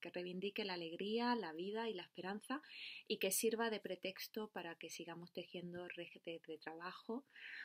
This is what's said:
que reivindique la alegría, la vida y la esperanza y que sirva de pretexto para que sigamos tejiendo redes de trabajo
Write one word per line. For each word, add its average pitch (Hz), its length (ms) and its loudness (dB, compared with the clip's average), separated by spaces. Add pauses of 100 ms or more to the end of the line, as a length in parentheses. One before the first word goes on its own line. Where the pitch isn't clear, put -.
que 175 100 -6
reivindique 185 540 0
la 190 100 2
alegría, 190 600 4
la 190 180 2
vida 202 360 0
y 214 60 0
la 175 80 -4
esperanza 208 580 -2 (460)
y 214 120 2
que 196 120 4
sirva 226 400 6
de 208 100 2
pretexto 190 680 -2
para 170 260 -4
que 160 160 -6
sigamos 170 420 -6
tejiendo 175 560 -4
redes 170 360 -8
de 160 340 -4
trabajo 175 680 -4 (400)